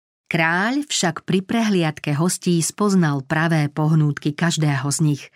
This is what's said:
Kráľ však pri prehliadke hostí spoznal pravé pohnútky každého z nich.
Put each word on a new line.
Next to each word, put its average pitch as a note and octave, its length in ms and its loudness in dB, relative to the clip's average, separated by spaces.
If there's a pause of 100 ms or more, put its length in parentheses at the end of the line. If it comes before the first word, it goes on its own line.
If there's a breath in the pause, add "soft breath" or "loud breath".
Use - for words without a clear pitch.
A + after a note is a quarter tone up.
(280)
Kráľ F#3+ 640 0
však - 340 -2
pri F#3 160 0
prehliadke F#3 760 0
hostí F3 420 0
spoznal E3 640 0
pravé D#3 480 0
pohnútky D3+ 640 0
každého D3 560 0
z - 80 -4
nich. D3 240 0 (120)